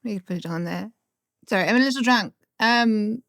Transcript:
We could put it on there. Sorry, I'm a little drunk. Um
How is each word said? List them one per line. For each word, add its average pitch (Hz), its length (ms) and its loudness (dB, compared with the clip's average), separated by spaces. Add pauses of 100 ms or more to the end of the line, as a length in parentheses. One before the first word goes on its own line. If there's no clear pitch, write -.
We 226 120 -6
could 185 100 -10
put 180 120 -6
it 165 80 -10
on 170 200 -6
there. 180 260 -8 (560)
Sorry, 185 200 2
I'm 202 80 2
a 247 40 4
little 269 220 0
drunk. 233 320 2 (260)
Um 226 680 0